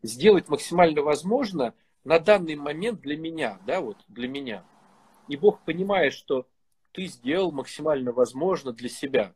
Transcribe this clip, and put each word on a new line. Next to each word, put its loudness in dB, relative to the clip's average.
сделать 4
максимально 2
возможно -2
на 4
данный 2
момент -6
для -6
меня, -6
да, -2
вот -8
для -8
меня. -10
И -6
Бог, 4
понимая, 2
что -4
ты -10
сделал -2
максимально -4
возможно 0
для -8
себя -2